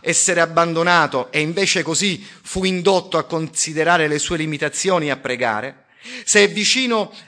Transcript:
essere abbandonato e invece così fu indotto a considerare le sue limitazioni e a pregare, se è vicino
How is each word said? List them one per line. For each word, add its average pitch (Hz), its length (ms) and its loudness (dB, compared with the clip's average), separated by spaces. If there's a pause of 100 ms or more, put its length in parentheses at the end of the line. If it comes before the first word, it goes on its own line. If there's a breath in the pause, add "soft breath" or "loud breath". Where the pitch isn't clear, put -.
essere 170 400 0
abbandonato 165 920 2
e 151 100 -2
invece 170 420 0
così 165 360 -2
fu - 460 -10
indotto 185 540 0
a 151 60 -2
considerare 160 840 0
le 151 100 0
sue 170 200 -4
limitazioni 156 680 -2
e 143 40 -2
a 131 60 -2
pregare, 123 680 -4 (380 loud breath)
se 208 200 6
è 196 60 2
vicino 220 600 0 (160 loud breath)